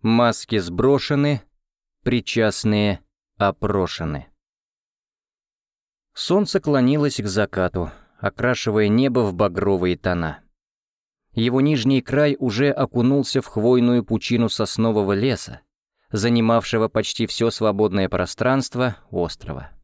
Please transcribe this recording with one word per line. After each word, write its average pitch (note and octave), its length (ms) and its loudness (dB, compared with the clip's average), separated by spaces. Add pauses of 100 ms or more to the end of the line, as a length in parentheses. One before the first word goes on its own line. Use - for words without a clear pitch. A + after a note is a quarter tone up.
Маски A2+ 580 0
сброшены, C3+ 800 0 (640)
причастные G#2+ 960 0 (380)
опрошены. F#2 920 -2 (1900)
Солнце G3 440 0
клонилось C#3+ 640 2
к G#2 60 -4
закату, F#2 640 -2 (260)
окрашивая G#2+ 720 -2
небо B2 320 2
в G2+ 140 0
багровые F2+ 640 0
тона. E2+ 440 -4 (920)
Его A#2+ 300 0
нижний C3+ 420 2
край C#3+ 380 0
уже C3 320 0
окунулся C3 680 0
в - 60 -10
хвойную A#2+ 580 2
пучину A2+ 440 0
соснового G#2+ 640 0
леса, A2 480 -2 (500)
занимавшего A2+ 800 2
почти A2 400 -4
все A#2 240 0
свободное G2+ 560 0
пространство B2 880 -2 (160)
острова. D2+ 580 -6 (140)